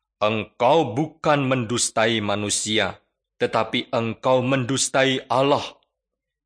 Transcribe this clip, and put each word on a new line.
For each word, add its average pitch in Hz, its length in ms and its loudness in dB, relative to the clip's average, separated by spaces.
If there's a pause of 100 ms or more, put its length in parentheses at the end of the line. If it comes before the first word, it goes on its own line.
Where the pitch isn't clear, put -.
(180)
"Engkau 113 800 0
bukan 151 480 0
mendustai 117 720 0
manusia, 104 800 -2 (400)
tetapi 120 560 -2
engkau 123 480 0
mendustai 135 880 0
Allah." 135 480 0 (680)